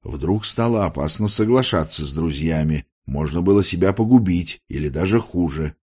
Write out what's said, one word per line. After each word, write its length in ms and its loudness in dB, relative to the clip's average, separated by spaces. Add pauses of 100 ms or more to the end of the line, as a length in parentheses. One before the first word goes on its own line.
Вдруг 440 -4
стало 400 0
опасно 420 -2
соглашаться 760 0
с 80 -8
друзьями, 760 -2 (180)
можно 380 -4
было 200 4
себя 300 0
погубить 760 2
или 200 -6
даже 320 2
хуже. 560 -4 (120)